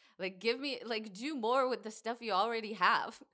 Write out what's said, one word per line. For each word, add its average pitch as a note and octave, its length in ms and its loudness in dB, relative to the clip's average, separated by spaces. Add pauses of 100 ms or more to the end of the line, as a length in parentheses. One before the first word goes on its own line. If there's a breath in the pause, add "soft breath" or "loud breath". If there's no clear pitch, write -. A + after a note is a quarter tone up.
(180 soft breath)
Like, F#3 220 -6
give A3+ 180 0
me, C4+ 260 -4
like, A3 280 -4
do C4 240 -6
more B3+ 320 2
with A3 160 -2
the A3 80 -8
stuff A#3 280 -6
you A3+ 120 -4
already G#3+ 420 2
have. F3+ 460 4 (140)